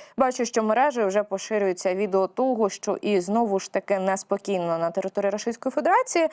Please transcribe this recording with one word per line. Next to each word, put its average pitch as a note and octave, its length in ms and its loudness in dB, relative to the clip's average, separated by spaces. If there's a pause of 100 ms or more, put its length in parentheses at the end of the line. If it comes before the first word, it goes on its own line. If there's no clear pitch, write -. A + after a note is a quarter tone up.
(180)
бачу, B3+ 280 2
що A3 180 0
мережею A#3 440 2
вже G3+ 160 2
поширюється G3 720 -2
відео F#3+ 320 2
того, A#3 420 0
що - 320 -4
і G3+ 180 2
знову G3 400 0
ж - 140 -10
таки G3 260 0
неспокійно F#3+ 760 -2
на E3 140 -2
території G3 380 -2
Російської A3+ 420 -4
Федерації, E4+ 600 2